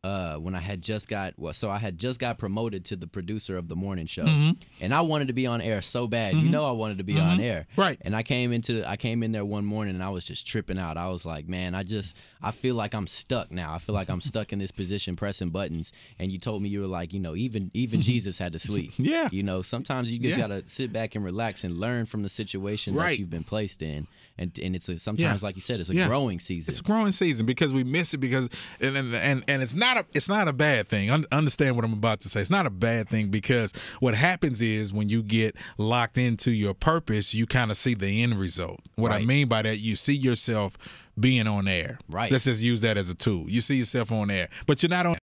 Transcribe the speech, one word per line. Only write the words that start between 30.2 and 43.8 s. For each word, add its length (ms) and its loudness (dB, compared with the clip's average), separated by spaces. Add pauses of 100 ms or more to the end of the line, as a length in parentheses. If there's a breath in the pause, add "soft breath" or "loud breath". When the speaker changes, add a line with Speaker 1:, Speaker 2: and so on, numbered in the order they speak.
Speaker 2:
not 180 4
a 60 2
bad 360 4
thing. 220 2
Un-, 220 4
understand 420 4
what 100 2
I'm 80 0
about 280 2
to 80 -6
say. 120 2
It's 100 -2
not 140 4
a 60 0
bad 380 0
thing 220 0
because 420 2 (260 loud breath)
what 160 4
happens 480 2
is 300 0
when 160 0
you 160 2
get 320 2 (200 loud breath)
locked 420 2
into 340 2
your 200 2
purpose, 600 2
you 140 2
kinda 260 2
see 200 2
the 280 0
end 160 2
result. 400 -4 (160)
What 160 2
I 60 2
Speaker 1:
Right. 100 0
Speaker 2:
mean 220 4
by 140 2
that, 160 0
you 180 0
see 180 2
yourself 600 2 (420 loud breath)
being 300 6
on 180 2
air. 320 0 (100)
Speaker 1:
Right. 220 -2
Speaker 2:
Let's 140 4
just 180 2
use 200 4
that 140 4
as 140 0
a 60 -6
tool. 340 0
You 100 2
see 160 4
yourself 360 2